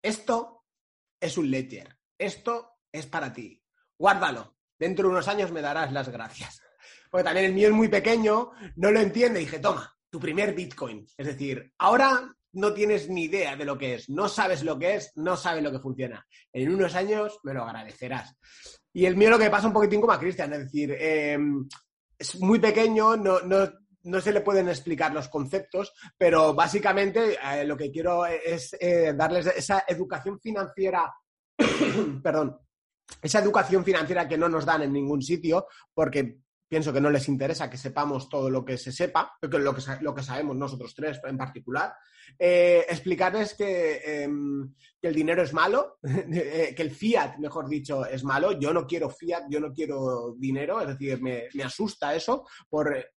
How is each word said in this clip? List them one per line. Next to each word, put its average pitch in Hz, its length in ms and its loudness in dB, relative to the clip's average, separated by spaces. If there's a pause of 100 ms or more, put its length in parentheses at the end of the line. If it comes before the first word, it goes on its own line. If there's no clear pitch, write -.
esto - 600 -4 (540)
es 170 200 -4
un 147 120 0
ledger, 131 460 -6 (220)
esto 233 540 -6 (200)
es 151 140 -12
para 147 260 -6
ti, 110 300 -18 (360)
guárdalo, 175 600 0 (200)
dentro 185 300 0
de 185 60 2
unos 180 140 0
años 202 220 -2
me 160 120 -6
darás 147 280 -4
las 135 200 -6
gracias". - 500 -14 (500)
Porque 180 140 2
también 180 220 2
el 190 80 2
mío 208 140 6
es 214 60 6
muy 220 140 4
pequeño, 220 640 2 (260)
no 185 140 4
lo 220 100 6
entiende, 220 400 2
dije, 151 200 -6
"Toma, - 300 -2 (200)
tu 165 100 -12
primer 180 340 -2
Bitcoin". 131 520 -10 (100)
Es 139 100 -10
decir, 135 520 -8
ahora 254 520 4 (220)
no 202 200 0
tienes 202 380 0
ni 175 140 -2
idea 160 300 -2
de 143 120 -8
lo 139 100 -4
que 127 200 -6
es, 110 120 -14
no 175 220 -2
sabes 185 320 0
lo 156 160 -2
que 175 160 0
es, - 220 -8
no 170 200 -2
sabes 165 260 -2
lo 147 80 -2
que 131 80 -6
funciona. 131 480 -8 (280)
En 131 200 0
unos 185 200 0
años 208 480 -2
me 135 100 -10
lo 127 120 -6
agradecerás. 113 680 -10 (600)
Y 175 100 4
el 185 100 4
mío 202 140 8
lo 233 100 8
que 214 120 6
pasa 208 160 2
un 208 80 2
poquitín 208 260 4
como 226 140 6
a 151 40 -2
Cristian, 156 360 -4
es 147 60 -6
decir, 139 380 -4
em, 147 680 0 (500)
es - 220 -10
muy 202 180 6
pequeño, 220 560 4
no, 196 260 2
no, 190 280 2 (360)
no 180 180 -2
se 208 100 0
le 202 80 4
pueden 196 300 2
explicar 156 420 -2
los 147 160 -6
conceptos, 185 640 -4 (240)
pero 160 380 6
básicamente, 196 920 4
eh, 143 220 -2
lo 147 100 -2
que 139 140 -6
quiero 175 340 0
es, 165 560 -4
eh, 170 340 4
darles 160 340 2
esa 190 380 0
educación 185 540 -4
financiera, 190 720 -2 (460)
<coughs> 190 640 0
perdón, 151 360 -2 (640)
esa 180 200 2
educación 190 440 2
financiera 175 420 0
que 151 120 -2
no 170 100 2
nos 160 160 0
dan 160 160 2
en 139 140 -2
ningún 143 260 0
sitio, 160 460 0 (260)
porque 139 460 -2 (300)
pienso 156 240 -2
que 135 80 2
no 147 100 4
les 139 180 2
interesa 139 420 -2
que - 60 -16
sepamos 139 520 -6
todo 135 220 -2
lo 131 140 -2
que 131 120 -6
se 131 140 -10
sepa, 160 500 -2
que 151 180 -2
lo 139 160 2
que 135 60 -8
sa-, 135 220 -8
lo 285 120 -4
que 139 80 -10
sabemos 135 340 -6
nosotros 123 400 -8
tres 147 280 -8
en 135 140 -8
particular, 131 540 -6 (440)
eh, 175 520 6
explicarles 185 640 -2
que, 175 460 -2 (240)
em, 143 500 -6 (260)
que 175 60 -4
el 165 80 0
dinero 165 300 2
es 139 80 -4
malo, 202 500 0
<laughs> - 0 -
eh, 151 720 -2
que 165 60 -4
el 151 80 -2
fiat, 170 480 0
mejor 147 300 -6
dicho, 143 360 -4
es 131 200 -6
malo. 151 340 2
Yo 143 140 0
no 165 120 0
quiero 165 260 -4
fiat, 170 380 -6
yo 151 120 -4
no 151 120 -6
quiero 131 640 -4
dinero, 139 440 -4
es 156 80 -4
decir, 135 340 -6
me, 123 220 -6 (100)
me 139 80 -6
asusta 147 540 -4
eso 247 320 -4 (200)
por 151 240 0 (280)